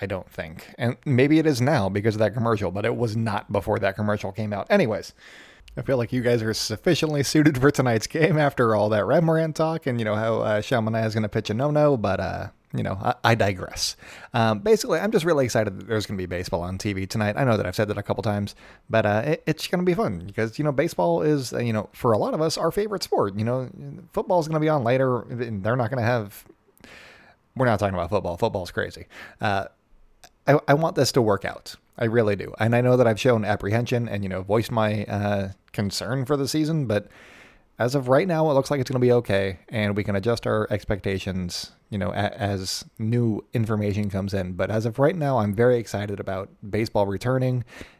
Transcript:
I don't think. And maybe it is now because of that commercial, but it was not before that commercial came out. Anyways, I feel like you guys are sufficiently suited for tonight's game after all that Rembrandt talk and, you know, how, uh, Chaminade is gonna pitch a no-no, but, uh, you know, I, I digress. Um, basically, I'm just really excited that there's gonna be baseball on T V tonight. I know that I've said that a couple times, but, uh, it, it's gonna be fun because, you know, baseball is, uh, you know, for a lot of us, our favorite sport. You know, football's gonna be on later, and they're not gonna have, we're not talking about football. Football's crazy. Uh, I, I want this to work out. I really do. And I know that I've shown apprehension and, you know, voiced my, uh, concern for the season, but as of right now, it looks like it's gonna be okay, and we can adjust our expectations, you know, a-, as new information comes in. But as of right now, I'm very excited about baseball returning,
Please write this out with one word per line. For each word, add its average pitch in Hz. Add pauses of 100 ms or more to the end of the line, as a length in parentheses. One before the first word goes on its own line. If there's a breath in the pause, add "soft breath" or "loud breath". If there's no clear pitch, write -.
I 101
don't 95
think. 85
And 123
maybe 147
it 160
is 139
now 123
because 104
of 107
that 107
commercial, 110
but 101
it 120
was 113
not 110
before 104
that 98
commercial 104
came 104
out. 98
Anyways, 107 (640 loud breath)
I 127
feel 131
like 120
you 127
guys 120
are 110
sufficiently 147
suited 147
for 139
tonight's 123
game 156
after 135
all 104
that 107
Rembrandt 160
talk 160
and, 120
you 113
know, 107
how, 110
uh, 107
Chaminade 113
is 110
gonna 107
pitch 110
a 104
no-no, 147
but, 101
uh, - (260)
you 123
know, 95
I, 113
I 117
digress. 101 (380 loud breath)
Um, 110
basically, 214
I'm 196
just 160
really 156
excited 107
that 95
there's 107
gonna 101
be 92
baseball 90
on 92
T 104
V 95
tonight. 104
I 139
know 117
that 101
I've 92
said 107
that 101
a 101
couple 101
times, 104 (340 loud breath)
but, 110
uh, 104
it, 151
it's -
gonna 180
be 180
fun 120
because, 110
you 151
know, 151
baseball 170
is, 147
uh, 123
you 117
know, 107
for -
a 104
lot 247
of 170
us, 156
our 165
favorite 208
sport. 104
You 107
know, 127 (420)
football's 180
gonna 160
be 156
on 151
later, 127
and 117
they're 110
not 117
gonna 131
have, 110 (1120 loud breath)
we're 127
not 110
talking 98
about 85
football. 90
Football's 101
crazy. - (340 loud breath)
Uh, 98 (840)
I, 143
I 139
want 156
this 135
to 131
work 104
out. - (220)
I 117
really 110
do. -
And 110
I 120
know 123
that 123
I've 113
shown 120
apprehension 113
and, 101
you 98
know, 92
voiced 107
my, 107
uh, 101 (240)
concern 107
for 143
the 139
season, 156
but 104 (720 loud breath)
as 123
of 131
right 139
now, 160
it 143
looks 135
like 143
it's 123
gonna 131
be 123
okay, 101
and 104
we 104
can 101
adjust 113
our 110
expectations, 95 (200)
you 107
know, 95
a-, 101
as 98 (140)
new 113
information 104
comes 98
in. 92
But 95
as 110
of 117
right 151
now, 143
I'm 104
very 120
excited 101
about 95 (200)
baseball 104
returning, 127 (360 loud breath)